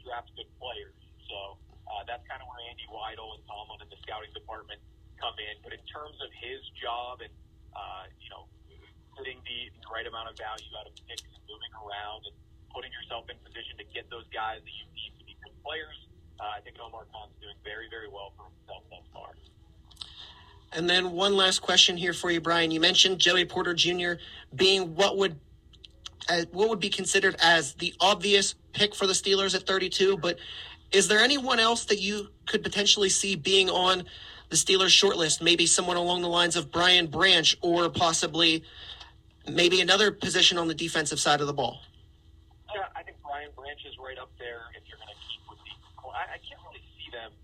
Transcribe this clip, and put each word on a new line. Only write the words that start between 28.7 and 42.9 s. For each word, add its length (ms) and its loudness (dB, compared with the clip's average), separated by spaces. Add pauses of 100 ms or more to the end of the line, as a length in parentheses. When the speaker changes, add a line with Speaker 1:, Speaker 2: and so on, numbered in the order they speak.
Speaker 2:
pick 200 0
for 120 -2
the 80 0
Steelers 400 0
at 120 -6
thirty-two, 520 2
but 200 -2 (540)
is 160 6
there 120 6
anyone 380 2
else 280 2
that 140 2
you 280 -4 (160)
could 180 -2
potentially 460 2
see 280 0
being 340 2
on 340 2 (460)
the 60 -2
Steelers 360 4
shortlist? 480 4
Maybe 260 4
someone 300 2
along 240 0
the 80 -2
lines 280 2
of 140 -4
Brian 360 6
Branch 560 4
or 260 2
possibly 760 2 (840)
maybe 320 4
another 300 4
position 480 2
on 100 0
the 60 -2
defensive 460 -4
side 200 4
of 60 -2
the 80 -4
ball? 260 -4 (920)
Speaker 1:
Yeah, 220 -6